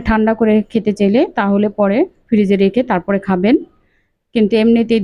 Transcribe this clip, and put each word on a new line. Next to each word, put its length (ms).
ঠান্ডা 260
করে 200
খেতে 300
চাইলে 220
তাহলে 280
পরে 200
ফ্রিজে 300
রেখে 240
তারপরে 360
খাবেন, 280
কিন্তু 220
এমনিতেই 480